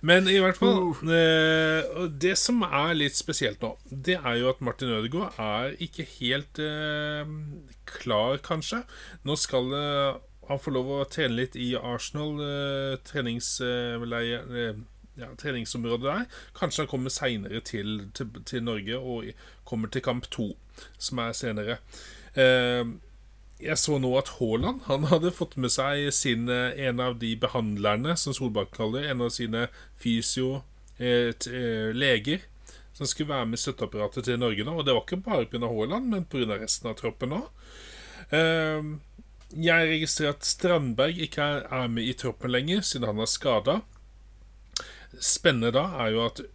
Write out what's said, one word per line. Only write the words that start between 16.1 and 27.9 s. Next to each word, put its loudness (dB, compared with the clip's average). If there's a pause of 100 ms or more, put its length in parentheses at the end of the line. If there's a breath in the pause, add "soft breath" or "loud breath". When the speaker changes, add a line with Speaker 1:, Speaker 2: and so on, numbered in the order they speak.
Speaker 1:
Kanskje -2
han -
kommer -4
senere -2
til, -6
til, -8 (140)
til -4
Norge -4
og -6
i, -12 (320 loud breath)
kommer -2
til -2
kamp -2
to, -4 (440 loud breath)
som -4
er -2
senere. -2 (580 loud breath)
Eh, 6 (720)
jeg -2
så 4
nå 0
at 2 (100)
Haaland, 0
han 2
hadde 4
fått -6
med 2
seg 0
sin, 2
eh, 0
en 0
av -2
de -2
behandlerne, 0